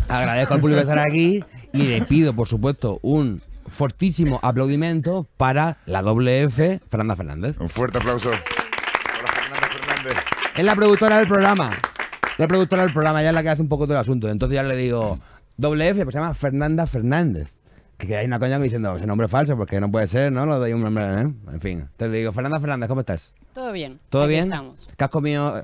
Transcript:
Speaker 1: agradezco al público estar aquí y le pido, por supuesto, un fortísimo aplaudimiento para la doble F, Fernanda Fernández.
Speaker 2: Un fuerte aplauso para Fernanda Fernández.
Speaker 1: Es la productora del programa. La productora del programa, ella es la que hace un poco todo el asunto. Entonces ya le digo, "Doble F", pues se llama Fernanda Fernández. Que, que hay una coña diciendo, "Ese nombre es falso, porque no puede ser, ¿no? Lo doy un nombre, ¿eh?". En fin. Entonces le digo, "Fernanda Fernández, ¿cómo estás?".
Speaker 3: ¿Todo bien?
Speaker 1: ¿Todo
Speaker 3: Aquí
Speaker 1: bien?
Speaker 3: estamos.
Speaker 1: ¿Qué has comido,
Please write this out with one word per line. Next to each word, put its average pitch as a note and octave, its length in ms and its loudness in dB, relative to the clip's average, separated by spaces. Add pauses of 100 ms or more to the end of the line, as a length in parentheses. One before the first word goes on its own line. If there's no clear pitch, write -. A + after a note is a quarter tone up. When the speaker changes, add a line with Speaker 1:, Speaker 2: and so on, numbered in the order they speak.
Speaker 1:
agradezco B2+ 460 2
al C3+ 60 4
público D3 200 4
estar D3 180 2
aquí E3 460 2 (300)
y C#3 80 2
le A#2+ 240 2
pido, C#3+ 280 4
por A2+ 140 0
supuesto, A#2 540 -2
un C3 400 0 (260)
fortísimo D3 760 0
aplaudimiento D3 840 0 (100)
para C#3+ 500 2
la F#2+ 140 -2
doble B2 440 4
F, D#3 440 2
Fernanda A2 280 -2
Fernández. F2 440 -6
Speaker 2:
Un E2+ 80 -4
fuerte B2 300 -2
aplauso A#2+ 320 -2
para - 1040 -4 (100)
Fernanda - 260 -2
Fernández. - 560 -4 (320)
Speaker 1:
Es D#3+ 80 2
la G#3+ 120 4
productora G#3+ 420 6
del A3 80 6
programa. G3 440 4 (680)
La D#3+ 80 4
productora F#3 380 2
del E3+ 80 2
programa, D#3 280 2
ella D#3+ 100 4
es E3 40 2
la E3 80 2
que D#3 80 0
hace D#3 120 2
un D3+ 60 0
poco D3 160 0
todo D3 100 0
el C3+ 60 2
asunto. A#2 300 0
Entonces B2 240 0
ya C3+ 80 0
le C3+ 140 -2
digo, A#2 420 -2 (380)
"Doble D3+ 320 0
F", G3+ 160 0
pues C3 100 -6
se C#3+ 60 -4
llama D#3+ 140 -2
Fernanda D3+ 520 0
Fernández. B2 600 0 (500)
Que, F#2+ 80 -8
que G#2 100 -4
hay A2 100 -2
una B2 120 -2
coña C3 220 0
diciendo, A2+ 340 -2
"Ese F2 120 -6
nombre G#2+ 180 0
es F#2 80 -4
falso, C#3 240 2
porque G2 240 -2
no G2+ 100 0
puede G#2+ 160 0
ser, C3 240 0
¿no? C3 160 -2
Lo D3 140 0
doy A#2 120 0
un A#2 100 0
nombre, G#2+ 220 0 (180)
¿eh?". D3 100 0 (200)
En D#2+ 80 -8
fin. F2+ 200 -4
Entonces A2+ 320 -6
le A2 60 -2
digo, A2+ 140 -2
"Fernanda C#3 280 -4
Fernández, C3+ 280 -4
¿cómo C3 120 -2
estás?". - 340 -6 (180)
Speaker 3:
¿Todo B3+ 200 -8
bien? D3 260 -10 (120)
Speaker 1:
¿Todo C#3 140 2
Speaker 3:
Aquí D3 100 2
Speaker 1:
bien? E3 100 2
Speaker 3:
estamos. D3 420 -8 (100)
Speaker 1:
¿Qué - 80 -2
has C#3 60 0
comido, D3 540 0